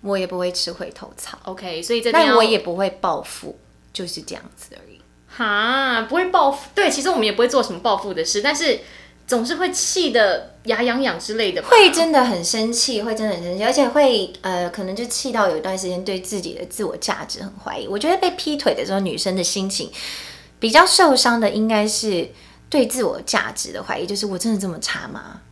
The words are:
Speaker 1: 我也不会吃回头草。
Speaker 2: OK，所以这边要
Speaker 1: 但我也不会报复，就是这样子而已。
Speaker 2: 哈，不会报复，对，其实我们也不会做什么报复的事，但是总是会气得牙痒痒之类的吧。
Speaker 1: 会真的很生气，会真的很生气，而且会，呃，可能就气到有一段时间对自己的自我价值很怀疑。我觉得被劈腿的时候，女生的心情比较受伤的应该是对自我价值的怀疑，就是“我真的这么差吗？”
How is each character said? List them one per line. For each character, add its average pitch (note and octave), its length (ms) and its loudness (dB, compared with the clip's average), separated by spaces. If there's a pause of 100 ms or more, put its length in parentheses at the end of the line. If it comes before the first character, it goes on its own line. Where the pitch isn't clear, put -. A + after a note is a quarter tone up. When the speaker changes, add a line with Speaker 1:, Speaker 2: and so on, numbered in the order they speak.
Speaker 1:
我 G3+ 140 -2
也 F#3 120 -2
不 F3+ 100 -8
会 F3+ 140 -2
吃 F3+ 200 -4
回 F3+ 200 -12
头 - 260 -18
草。 - 280 -12
Speaker 2:
OK， F3+ 360 -10
所 A#3 140 -2
以 A3+ 60 0
这 A#3 100 0
边 D#4+ 140 6
要 C#4+ 40 4
Speaker 1:
但 A3+ 80 6
我 A3+ 60 8
也 A3 160 4
不 F3 160 -4
会 F#3+ 140 0 (120)
报 E3 220 -2
复， - 340 -14 (340)
就 F#3+ 140 -8
是 - 160 -10
这 - 140 -12
样 - 80 -16 (120)
子 - 180 -20
而 - 80 -20 (100)
已。 - 100 -20 (260)
Speaker 2:
哈， A#3 760 0
不 A3+ 100 -6
会 F4+ 120 2
报 E4 260 6
复， - 240 -8
对， F4+ 160 4
其 C#4+ 100 -2
实 D4+ 80 2
我 F4 60 4
们 A3+ 100 2
也 G#3 60 2
不 G3+ 80 -2
会 A#3+ 80 6
做 B3 160 4
什 G#3 100 -4
么 F3 60 -8
报 G#3 180 2
复 F#3+ 160 -6
的 D#3+ 100 -2
事， G3+ 180 0
但 C#4+ 140 0
是 D4 240 0 (460)
总 A#3+ 180 0
是 C4+ 120 -4
会 F#4 160 0
气 E4+ 400 0
得 G#3 420 2 (120)
牙 A3 180 0
痒 B3 180 0
痒 G#3 180 -2
之 - 140 -8
类 A3 180 0
的 - 120 -2
吧。 - 60 -10
Speaker 1:
会 G#4+ 200 8
真 E4 220 2
的 C4+ 120 6
很 G3 220 -2
生 A3+ 260 -2
气， A#3+ 300 0
会 A3 140 -4
真 A3 120 -2
的 G3 80 -2
很 F3 80 -8
生 F3+ 140 -6
气， G3+ 60 -2
而 B3 100 2
且 C#4 140 4
会， A#3+ 440 4 (100)
呃， F3+ 280 -2
可 F#3+ 140 -8
能 F#3+ 120 -6
就 A#3 100 -6
气 A#3+ 260 -6
到 G#3 180 2
有 D#3+ 80 0
一 - 20 -2
段 F#3 160 -4
时 F#3+ 120 -6
间 F3+ 180 -6
对 F#3 160 -4
自 G3+ 180 -6
己 E3 140 -8
的 - 140 -10
自 - 160 -8
我 F3+ 140 -4
价 - 280 -6
值 - 160 -10
很 G3 100 -10 (120)
怀 - 160 -8
疑。 G#2 80 -10
我 G3 100 -6
觉 G#3+ 100 -2
得 F4+ 100 4
被 F#4 140 2
劈 D#4 240 -4
腿 B3+ 200 0
的 - 100 -4
时 F#3+ 80 -4
候， G3 60 0
女 F#3 180 -2
生 F#3 180 -2
的 F3+ 80 0
心 F#3+ 240 -2
情 F#3+ 240 -6 (680)
比 A3+ 100 0
较 D#4 160 10
受 E4+ 300 6
伤 A#3+ 240 2
的 G#3+ 100 2
应 G#3+ 180 0
该 A3 200 2
是 G#3 420 -2 (400)
对 C4+ 160 4
自 B3 180 -2
我 E3+ 220 -2
价 - 300 0
值 - 180 -8
的 - 100 -8
怀 - 140 -6
疑， D#3+ 80 -6
就 G3+ 100 -6
是 G3+ 120 -4
“我 F#3+ 100 -6
真 A3+ 160 -2
的 G3 60 0
这 F#3+ 100 -4
么 D#3+ 100 -8
差 - 280 -6
吗？” - 340 -14 (100)